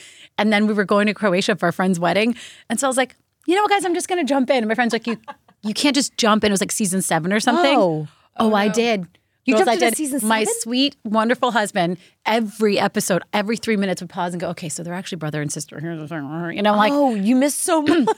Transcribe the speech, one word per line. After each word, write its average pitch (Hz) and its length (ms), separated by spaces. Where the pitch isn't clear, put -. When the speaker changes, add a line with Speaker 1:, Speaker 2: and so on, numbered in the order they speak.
Speaker 1:
And 214 140
then 208 160
we 214 60
were 202 100
going 208 240
to 208 60
Croatia 196 420
for 175 140
a 170 40
friend's 185 280
wedding. 196 340
And 226 100
so 269 80
I - 20
was 247 80
like, 254 180
"You 339 80
know 415 60
what, 415 100
guys, 392 140
I'm 349 80
just 349 160
gonna 359 160
jump 269 240
in." 277 80
And 214 100
my 220 80
friend's 240 180
like, 226 140
"You, 226 100
you 214 100
can't 285 220
just - 220
jump 214 260
in." 214 80
It - 20
was, 185 80
like, 185 120
season 190 280
seven 170 300
or 214 80
something. 294 380
Speaker 2:
Oh. 160 300
Speaker 1:
Oh, 220 140
Speaker 3:
Oh, - 20
Speaker 1:
I 208 140
Speaker 3:
no. 208 60
Speaker 1:
did. 220 340
Speaker 2:
You 269 100
Speaker 1:
Girls, 330 100
Speaker 2:
jumped 370 40
Speaker 1:
I 339 40
Speaker 2:
into 349 120
Speaker 1:
did. 330 120
Speaker 2:
season 269 300
Speaker 1:
My 220 160
Speaker 2:
seven? 427 180
Speaker 1:
sweet, 254 340
wonderful 226 460
husband, 190 460
every 214 520
episode, 196 460
every 208 240
three 220 200
minutes 196 240
would 175 80
pause 180 240
and 175 80
go, 165 80
"Okay, 175 180
so 165 160
they're 170 100
actually 185 260
brother 151 220
and 147 100
sister." - 280
Here's 165 200
the 151 100
thing. 165 480
You 202 40
know, 208 140
like, 214 160
Speaker 2:
Oh, 285 240
you 214 220
missed 277 240
so 320 200
Speaker 1:
<clears throat> - 20
Speaker 2:
much. 294 340